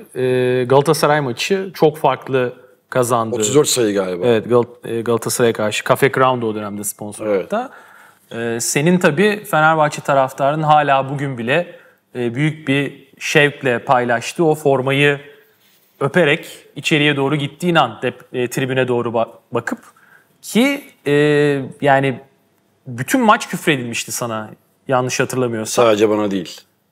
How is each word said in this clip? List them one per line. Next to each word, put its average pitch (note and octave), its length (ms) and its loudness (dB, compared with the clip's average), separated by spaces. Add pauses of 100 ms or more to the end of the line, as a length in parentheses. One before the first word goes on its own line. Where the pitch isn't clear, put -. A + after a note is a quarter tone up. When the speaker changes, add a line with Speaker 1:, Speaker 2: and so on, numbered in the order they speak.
(160)
Speaker 1:
Ee, B2+ 500 0
Galatasaray D3 560 4
maçı F#3+ 520 -4
çok D3+ 240 0
farklı C3 560 -2 (360)
kazandı. A#2 460 0
Speaker 2:
Otuz A2 200 0
dört D3 120 4
sayı G#2+ 280 0
galiba. F2+ 320 -2
Speaker 1:
Evet, G#2+ 200 2
Gal-, A#2 500 -2
e, A#2 40 -4
Galatasaray'a A#2 520 0
karşı. G#2+ 300 -4
Cafe C3 280 2
Crown'du B2+ 360 2
o G#2+ 80 -4
dönemde G#2 280 -10
sponsor G#2 420 -10
Speaker 2:
Evet. G2 180 0
Speaker 1:
hatta. A3+ 260 -6 (600)
Ee, A#2 300 -4
senin E3+ 380 2
tabii F#3+ 440 2
Fenerbahçe D#3 580 2
taraftarının C#3+ 600 0
hala C#3+ 460 2
bugün C#3+ 280 -6
bile, C#3 380 -2 (400)
e, A#2+ 200 -4
büyük D#3 320 -4
bir C3+ 400 -4 (120)
şevkle C#3 600 2
paylaştığı B2 640 0
o D#3 100 4
formayı C#3 640 2 (800)
öperek D3+ 760 0
içeriye D3 400 0
doğru C#3 200 -2
gittiğin E3 400 -4
an A#2+ 280 0
dep-, B2 200 -6 (100)
e, B2 160 -2
tribüne C3 380 -2
doğru A#2+ 220 -2
ba-, A2+ 200 -2 (220)
bakıp - 280 -6 (600)
ki, C#4 420 0 (240)
e, C#3+ 40 0 (680)
yani C3+ 380 2 (680)
bütün C3 340 -6
maç A3+ 280 2
küfredilmişti B2 600 -4
sana A2 400 -8 (360)
yanlış B2+ 320 0
hatırlamıyorsam. A#2+ 640 -2
Speaker 2:
Sadece G#2+ 240 4
bana G#2 220 0
değil. F#2 300 -6 (300)